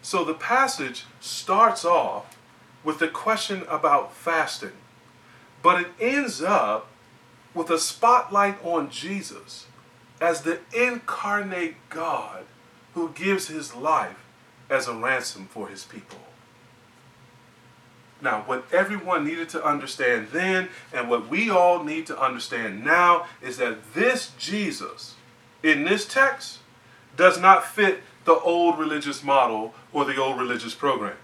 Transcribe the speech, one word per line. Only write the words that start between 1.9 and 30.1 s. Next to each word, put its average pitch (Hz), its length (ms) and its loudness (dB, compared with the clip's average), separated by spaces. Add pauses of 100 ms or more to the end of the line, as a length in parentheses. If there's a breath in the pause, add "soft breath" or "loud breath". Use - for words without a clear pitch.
with 156 160 -2
a 160 80 2
question 202 580 -2
about - 460 2
fasting, 156 580 -4 (880 loud breath)
but 175 200 4
it 175 60 -4 (120)
ends 247 420 0
up 113 460 0 (640)
with 165 160 -4
a 165 80 2
spotlight 202 840 2
on 165 260 -2
Jesus - 760 -12 (560)
as 160 220 0
the 170 160 -4 (140)
incarnate 202 1000 -2 (140)
God 160 560 -6 (480)
who 170 160 -4
gives 185 400 -2
his 156 260 -12
life 156 400 0 (540)
as 131 180 -2
a 120 60 -6
ransom 113 540 -4
for 104 200 -12
his - 160 -16
people. - 380 -20 (2000)
Now, 117 240 -2
what 127 260 -6
everyone 180 540 0
needed 165 240 -6
to 165 160 -8
understand 131 680 -2
then 185 380 -2 (240 loud breath)
and 120 160 -4
what 117 180 0
we 202 220 -2
all 180 340 6
need 156 240 -6
to 143 120 -10
understand 117 680 -4
now 175 400 4 (160 loud breath)
is 127 160 -10
that 117 360 -4
this 240 460 0
Jesus - 760 -8 (460)
in 156 220 2
this 202 240 0
text - 520 0 (580 soft breath)
does 180 200 6
not 190 280 8
fit 196 340 0 (240 loud breath)
the 165 160 6
old 170 400 2
religious 143 440 -4
model 117 500 2 (180 loud breath)
or 143 140 0
the 139 100 -4